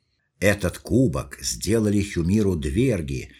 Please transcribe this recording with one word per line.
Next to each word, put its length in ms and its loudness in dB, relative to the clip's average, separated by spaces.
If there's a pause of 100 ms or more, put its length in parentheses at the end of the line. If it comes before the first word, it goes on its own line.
(400)
«Этот 380 0
кубок 640 0
сделали 640 0
Хюмиру 520 0
дверги», 840 -2